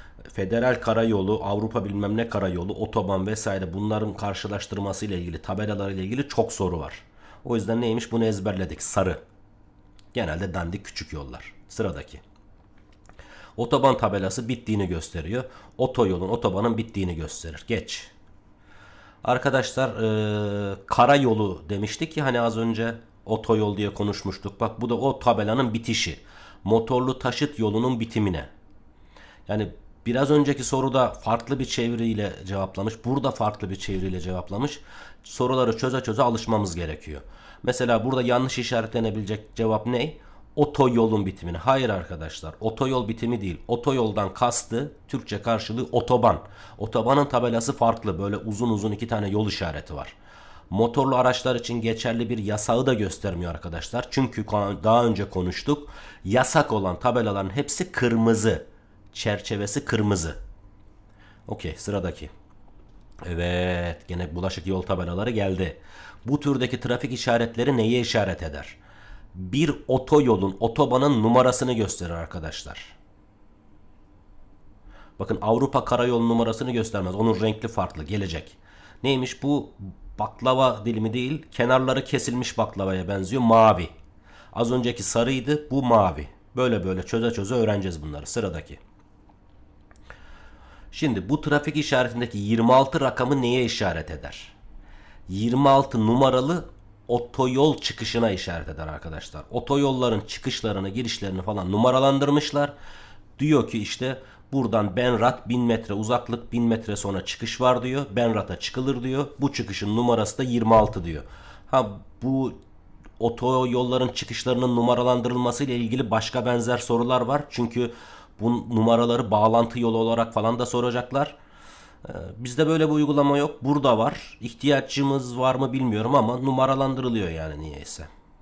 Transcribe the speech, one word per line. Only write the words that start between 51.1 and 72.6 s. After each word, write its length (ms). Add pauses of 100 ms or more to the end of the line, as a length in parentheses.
araçlar 380
için 260
geçerli 500
bir 80
yasağı 480
da 80
göstermiyor 600
arkadaşlar. 560
Çünkü 320
ko-, 420
daha 200
önce 260
konuştuk. 580 (360)
Yasak 480
olan 280
tabelaların 560
hepsi 360
kırmızı. 720 (460)
Çerçevesi 720
kırmızı. 520 (1120)
Okey, 280
sıradaki. 540 (960)
Evet, 840
gene 260
bulaşık 320
yol 160
tabelaları 480
geldi. 500 (460)
Bu 140
türdeki 400
trafik 320
işaretleri 640
neye 240
işaret 420
eder? 340 (580)
Bir 400 (140)
otoyolun, 720
otobanın 640
numarasını 500
gösterir 380
arkadaşlar. 840 (2250)